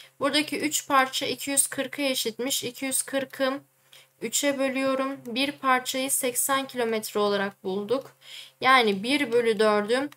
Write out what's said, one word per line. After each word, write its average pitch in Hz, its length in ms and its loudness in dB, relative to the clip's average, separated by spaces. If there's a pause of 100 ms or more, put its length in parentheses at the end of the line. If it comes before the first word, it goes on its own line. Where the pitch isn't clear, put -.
(180)
Buradaki 294 400 0
üç - 280 -4
parça 262 380 2
iki 262 260 -4
yüz 277 160 2
kırk'a 269 340 -6
eşitmiş. 254 640 -2
İki 247 220 -8
yüz 262 160 -2
kırk'ı 269 600 -4 (600)
üçe 269 380 0
bölüyorum. 269 680 0
Bir 262 260 -2
parçayı 262 600 0
seksen 269 560 -2
kilometre 226 520 -2
olarak 202 440 0
bulduk. 208 480 -4 (500)
Yani 226 420 6
bir 247 280 0
bölü 226 280 4
dördüm 214 580 2